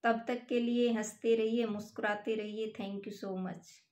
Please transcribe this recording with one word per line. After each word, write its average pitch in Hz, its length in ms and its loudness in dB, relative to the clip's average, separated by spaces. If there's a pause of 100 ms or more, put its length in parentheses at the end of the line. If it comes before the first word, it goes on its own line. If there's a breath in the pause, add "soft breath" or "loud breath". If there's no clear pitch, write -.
तब 226 240 2
तक 247 200 -4
के 240 120 2
लिए 240 340 4
हंसते 220 420 2
रहिए, 226 300 2
मुस्कुराते 208 680 -2
रहिए। 214 460 -4
Thank 196 260 -6
you 196 180 -10
so 190 200 -4
much। - 460 -10